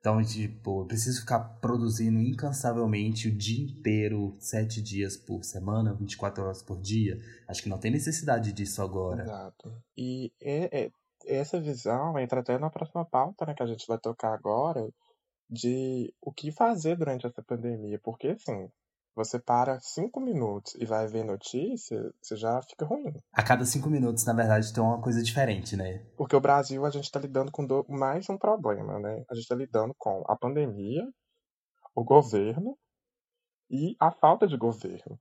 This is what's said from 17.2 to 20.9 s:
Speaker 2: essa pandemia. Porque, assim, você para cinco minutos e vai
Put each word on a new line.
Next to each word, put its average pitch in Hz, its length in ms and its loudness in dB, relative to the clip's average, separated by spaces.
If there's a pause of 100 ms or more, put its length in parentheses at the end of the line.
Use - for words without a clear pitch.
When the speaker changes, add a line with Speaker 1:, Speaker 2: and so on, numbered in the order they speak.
Speaker 2:
essa 120 160 -6
pandemia. 113 600 -4
Porque, 120 260 -4
assim, 117 420 -4 (440)
você 113 260 -4
para 123 400 2
cinco 240 400 -6
minutos 120 560 -2
e 117 100 -4
vai 110 220 0